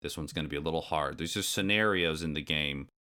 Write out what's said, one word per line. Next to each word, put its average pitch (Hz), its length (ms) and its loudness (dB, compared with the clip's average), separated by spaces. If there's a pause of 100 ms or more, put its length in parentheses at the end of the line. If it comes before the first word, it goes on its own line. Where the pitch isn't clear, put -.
this - 140 -6
one's 76 160 -6
gonna 78 160 -2
be 71 80 -4
a 73 40 -2
little 80 220 0
hard. 73 360 -2
There's 82 160 -4
just 101 180 0
scenarios 95 680 4
in 78 120 0
the 76 80 -2
game 73 460 -2 (140)